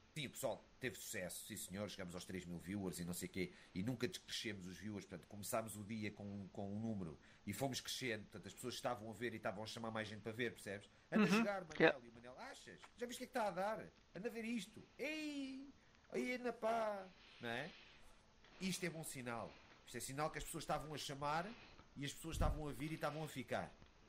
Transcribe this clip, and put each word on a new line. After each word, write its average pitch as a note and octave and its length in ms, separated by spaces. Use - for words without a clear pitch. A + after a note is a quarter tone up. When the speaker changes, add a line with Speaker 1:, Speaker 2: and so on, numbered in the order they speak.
Speaker 1:
Sim, D3 140
o - 40
pessoal A2 320
teve A#2 180
sucesso, - 500
sim A2 80
senhor, G2 340
chegamos F2 240
aos F2 120
três F2+ 200
mil F2 140
viewers F2+ 400
e F2 60
não F2 80
sei F2 140
quê, F2+ 260
e F#2 80
nunca A#2+ 260
descrescemos - 600
os F2+ 100
viewers, G2 280
portanto, F2+ 220
começámos G#2+ 480
o G#2+ 80
dia G#2 280
com, G2+ 380
com G2 260
um G#2 40
número G2 380
e G2+ 60
fomos B2+ 280
crescendo, A2 440
portanto, F2+ 220
as F#2 60
pessoas A#2+ 220
estavam A2+ 340
a A2 40
ver G#2+ 200
e A2 40
estavam G#2 260
a - 20
chamar A2+ 240
mais A2 180
gente G#2 140
para A2+ 120
ver, A#2 200
percebes? G2+ 340
Anda G#3+ 120
Speaker 2:
Uhum. F3 100
Speaker 1:
a G#3 40
jogar, G3+ 240
Manel, D#3+ 180
Speaker 2:
Yeah. D#3+ 240
Speaker 1:
e A#2 60
o A2+ 40
Manel, A#2+ 240
achas? G3+ 420
Já A#3+ 100
viste A#3+ 100
o - 20
que B3+ 40
é A#3+ 40
que - 100
está A3 100
a G3 40
dar? F#3 360
Anda G3+ 120
a A3+ 40
ver A3 140
isto. A3+ 380
Ei! C#4 720
Aí, B3 240
anda A#3+ 180
pá! A3 540
Não A#2+ 80
é? C3+ 220
Isto F#3 240
é E3+ 40
bom D#3+ 140
sinal. A#2+ 480
Isto - 120
é - 40
sinal D3 280
que D#3 80
as C#3+ 60
pessoas D3+ 200
estavam D3+ 300
a C#3+ 40
chamar D3 500
e C#3 100
as C#3 80
pessoas D#3+ 220
estavam D3+ 320
a C#3+ 40
vir C#3 200
e D#3+ 40
estavam D3+ 280
a D3+ 40
ficar, A2 460